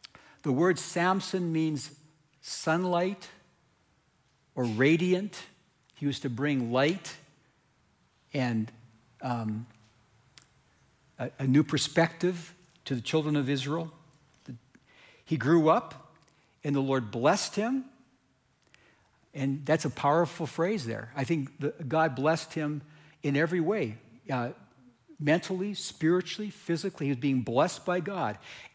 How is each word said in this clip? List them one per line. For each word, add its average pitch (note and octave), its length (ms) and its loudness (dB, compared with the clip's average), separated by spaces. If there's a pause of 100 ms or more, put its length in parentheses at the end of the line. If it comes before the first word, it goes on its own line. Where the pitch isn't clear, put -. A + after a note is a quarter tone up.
(420)
The D3 100 0
word D#3+ 280 4
Samson F3+ 760 0
means D#3 380 0 (500)
sunlight F3+ 880 -2 (1300)
or B2+ 80 -2
radiant. D#3+ 720 2 (560)
He C#3+ 140 -6
was C3+ 140 -4
to C#3 100 -4
bring C3 400 0
light D3 440 0 (1160)
and, A#2+ 380 0 (500)
um, A2+ 460 -4 (1500)
a, B2 180 -6
a C#3 80 -4
new C3+ 180 6
perspective E3 920 0 (300)
to C3+ 100 -2
the A#2 60 -4
children D3+ 340 0
of C#3 120 0
Israel. C#3+ 460 -2 (1300)
He D#3+ 140 -2
grew D#3 320 6
up, - 460 0 (480)
and C#3+ 120 0
the C#3 40 4
Lord C3 320 0
blessed D3 460 2
him. B3+ 280 -2 (1500)
And C#3 320 -2
that's D#3 220 2
a C3+ 60 -2
powerful D3+ 560 2
phrase E3+ 400 -2
there. A2+ 280 -8
I C3+ 80 -2
think C#3+ 360 -2
the, C#3+ 100 -2 (180)
God D#3 280 2
blessed D#3 400 0
him D3+ 260 -4 (400)
in C#3 160 0
every E3+ 220 2
way, D#3 400 -2 (280)
uh, B2 220 -2 (680)
mentally, F#3 560 0
spiritually, F3+ 760 -2
physically. - 560 -4
He C#3+ 60 0
was B2+ 80 -2
being C3+ 220 2
blessed B2+ 440 0
by F3+ 140 0
God. D#3 400 -4 (360)